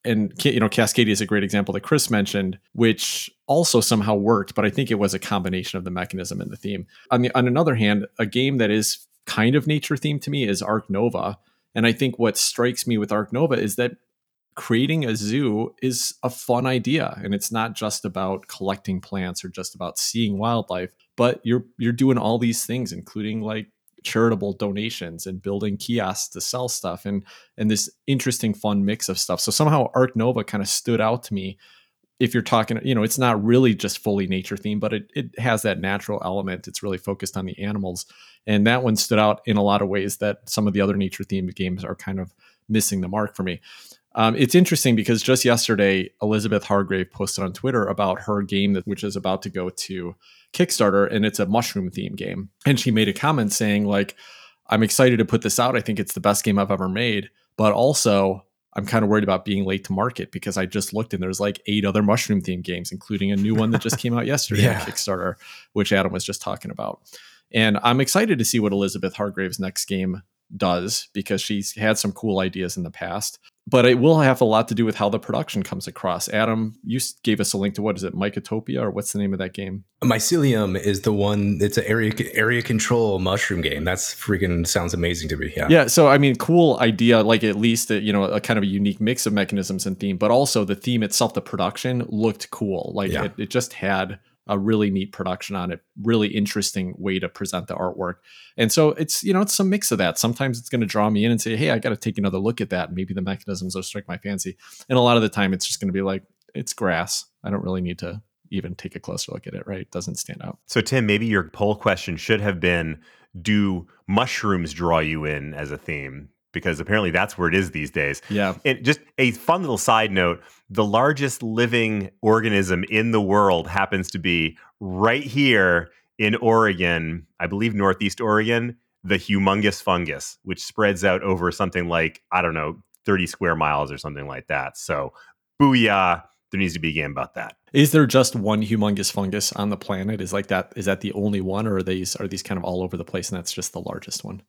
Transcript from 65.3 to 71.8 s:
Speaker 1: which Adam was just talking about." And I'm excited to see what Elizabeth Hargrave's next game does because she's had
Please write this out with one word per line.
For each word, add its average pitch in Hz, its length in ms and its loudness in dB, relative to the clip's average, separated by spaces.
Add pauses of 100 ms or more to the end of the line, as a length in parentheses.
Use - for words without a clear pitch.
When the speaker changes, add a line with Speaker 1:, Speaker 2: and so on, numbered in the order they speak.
Speaker 1:
which 101 180 0
Adam 95 200 2
was 90 120 -4
just - 180 -8
talking - 300 -8
about." 53 300 -10 (500)
And 110 320 4
I'm 120 160 4
excited 185 380 2
to 117 60 0
see 120 140 0
what 104 140 2
Elizabeth 95 420 -2
Hargrave's 98 460 -4
next 95 240 -6
game 95 380 -4 (340)
does 92 560 0
because 98 280 -2
she's 101 340 -4
had 107 240 0